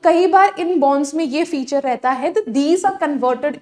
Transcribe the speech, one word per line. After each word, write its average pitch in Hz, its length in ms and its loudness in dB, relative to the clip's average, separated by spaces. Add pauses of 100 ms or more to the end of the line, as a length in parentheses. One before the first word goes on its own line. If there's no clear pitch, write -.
कई 349 280 4
बार 392 280 4
इन 359 200 0
बॉन्ड्स 277 340 0
में 330 100 -2
ये 302 200 -2
फीचर 277 380 -4
रहता 254 280 -2 (120)
है, 330 100 -2
तो 427 200 -2
these 302 380 0
are 381 120 -8
converted 262 600 -2